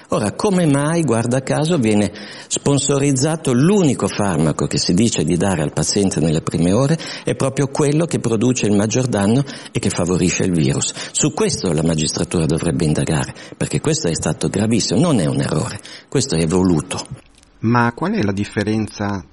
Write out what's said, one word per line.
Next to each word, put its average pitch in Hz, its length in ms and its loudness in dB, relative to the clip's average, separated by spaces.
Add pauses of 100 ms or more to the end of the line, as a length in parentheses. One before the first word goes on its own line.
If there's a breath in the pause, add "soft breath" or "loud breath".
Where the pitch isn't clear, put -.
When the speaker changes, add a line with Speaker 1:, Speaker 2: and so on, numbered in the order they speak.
Speaker 1:
Ora, 190 240 -2
come 185 320 0
mai, 151 380 2
guarda 120 380 0
caso, 151 360 0
viene 104 340 2 (380 loud breath)
sponsorizzato 143 1040 0
l'unico 147 560 4
farmaco 82 580 0
che - 100 -4
si - 160 0
dice 98 300 2
di 82 140 0
dare 90 240 0
al 76 100 -2
paziente - 480 0
nelle 78 220 2
prime 87 320 0
ore, 139 240 2 (260 loud breath)
è 120 100 -2
proprio 135 340 -2
quello 151 380 0
che 135 140 -2
produce 113 460 0
il 104 100 2
maggior 113 320 0
danno 110 340 2 (300 loud breath)
e - 80 -4
che - 100 0
favorisce 90 540 0
il 95 80 0
virus? 69 400 0 (220 loud breath)
Su - 200 0
questo 185 380 -2
la 80 100 0
magistratura 80 640 0
dovrebbe 80 380 0
indagare, 80 500 0 (220 loud breath)
perché 143 240 -4
questo 147 300 0
è 82 40 0
stato 78 360 -2
gravissimo, 110 500 0
non 147 220 2
è 76 60 0
un 131 120 -2
errore, - 400 -2 (300 loud breath)
questo 131 260 -2
è 82 100 2
voluto. 87 640 0 (520)
Speaker 2:
Ma 117 340 2
qual 196 220 -4
è 202 60 0
la 101 120 0
differenza 101 1000 -4